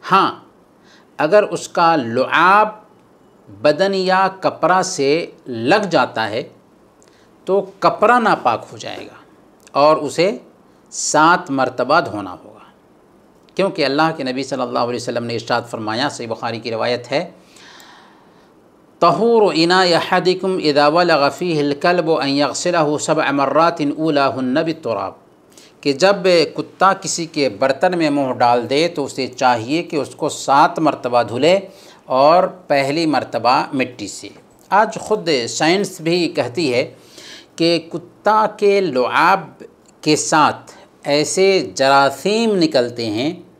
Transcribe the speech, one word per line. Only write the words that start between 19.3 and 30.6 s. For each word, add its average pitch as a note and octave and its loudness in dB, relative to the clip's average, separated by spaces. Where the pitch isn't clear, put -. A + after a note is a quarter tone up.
इना F3 4
अहदिकुम F3+ 0
इदा D3 4
वलग D#3+ 2
फीहिल D3 -2
कल्बु F3 2
अन C#3 -2
यगसिलहु D3 0
सबअ D3+ 0
मर्रातिन D3 0
ऊलाहुन्ना C#3 0
बित्तुराब", A2+ -6
कि C#3+ 0
जब F#3 2
कुत्ता F3+ 0
किसी E3+ -8
के C#3 -2
बर्तन C3+ 0
में D#3+ 0
मुंह C#3+ -2
डाल B2 2
दे D3 0
तो E3+ -6
उसे B2+ -8
चाहिए B2+ 0
कि E3 -6
उसको C#3 -6
सात D#3 2